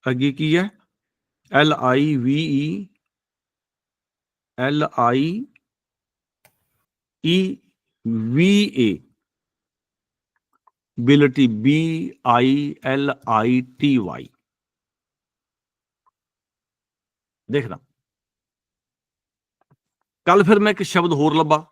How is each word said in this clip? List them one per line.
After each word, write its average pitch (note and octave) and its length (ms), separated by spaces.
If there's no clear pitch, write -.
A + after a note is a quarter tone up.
ਅੱਗੇ C3 280
ਕੀ D#3 240
ਹੈ? F#3+ 120
ਐਲ D3+ 220
ਆਈ C#3 420
ਵੀ C3 220
ਈ, E3 320
ਐਲ D3 280
ਆਈ B2+ 260
ਈ E3+ 120
ਵੀ F3 160
ਏ, A#2 100
ਬਿਲਟੀ, C#3 480
ਬੀ A#2+ 320
ਆਈ C3 480
ਐਲ C#3 260
ਆਈ A#2 300
ਟੀ C#3+ 200
ਵਾਈ। C2+ 300
ਦੇਖਣਾ, A2+ 300
ਕੱਲ F#3+ 180
ਫਿਰ G#3 140
ਮੈਂ G#3 140
ਇੱਕ F#3+ 120
ਸ਼ਬਦ E3+ 280
ਹੋਰ D3+ 220
ਲੱਭਾ D#3 380